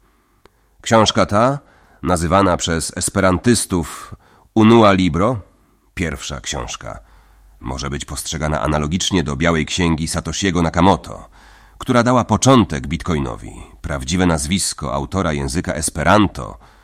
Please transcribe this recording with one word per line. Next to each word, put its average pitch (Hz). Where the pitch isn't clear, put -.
Książka 107
ta, 123
nazywana 87
przez 82
esperantystów 92
Unua 110
Libro, 92
pierwsza 73
książka, 60
może 65
być 71
postrzegana 76
analogicznie 76
do 71
Białej 80
Księgi 82
Satoshiego 85
Nakamoto, 85
która 123
dała 123
początek 95
bitcoinowi. 67
Prawdziwe 73
nazwisko 78
autora 80
języka 71
Esperanto 80